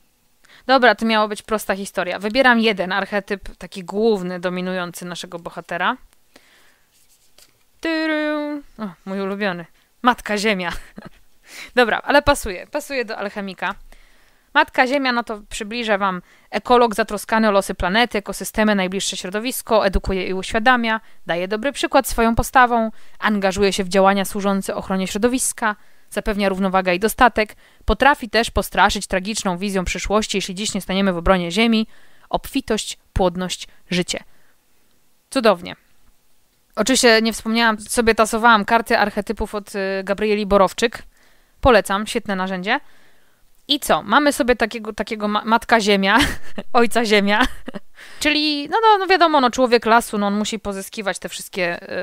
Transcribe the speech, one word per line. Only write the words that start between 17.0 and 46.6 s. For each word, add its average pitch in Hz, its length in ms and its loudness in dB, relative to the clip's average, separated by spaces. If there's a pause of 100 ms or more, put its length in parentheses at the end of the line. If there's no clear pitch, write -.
o - 20 2
losy 196 240 2
planety, 214 440 0
ekosystemy, 208 560 -2
najbliższe 185 420 -2
środowisko, 214 680 -2
edukuje 190 400 -2
i 185 80 -4
uświadamia, 226 680 0 (260)
daje 175 220 -4
dobry 220 240 -4
przykład - 360 0
swoją 233 260 2
postawą, 240 560 2 (280)
angażuje 196 540 2
się 196 120 -2
w 180 40 -8
działania 196 360 4
służące 196 500 -2
ochronie 190 320 -2
środowiska, 226 720 -2 (340)
zapewnia 202 380 -2
równowagę 185 460 0
i 175 40 0
dostatek, 220 580 2 (280)
potrafi 247 460 2
też 226 200 0
postraszyć 196 560 0
tragiczną 190 520 -4
wizją 190 260 -2
przyszłości, 196 540 -2
jeśli 185 160 -6
dziś 202 200 -6
nie 190 60 -4
staniemy 190 320 0
w 170 40 -2
obronie 175 340 2
Ziemi, 220 360 2 (440)
obfitość, - 680 -4 (140)
płodność, 180 560 -2 (220)
życie. - 340 -4 (1040)
Cudownie. 185 460 0 (1000)
Oczywiście 226 460 4
nie 226 100 0
wspomniałam, 220 480 0
sobie 226 340 2
tasowałam 220 500 4
karty 226 340 2
archetypów 214 560 -4
od, 208 200 -10
y, 208 40 -6 (260)
Gabrieli 208 420 0
Borowczyk. 196 560 2 (580)
Polecam, 208 460 4
świetne 214 300 -4
narzędzie. 190 440 -2 (880)
I 285 120 -2
co? 165 220 2
Mamy 277 300 2
sobie 247 240 0
takiego, 220 360 -6
takiego 214 360 -6
ma-, 208 160 -2
matka 226 360 2
Ziemia, 196 380 4 (280)
<laughs> - 260 -4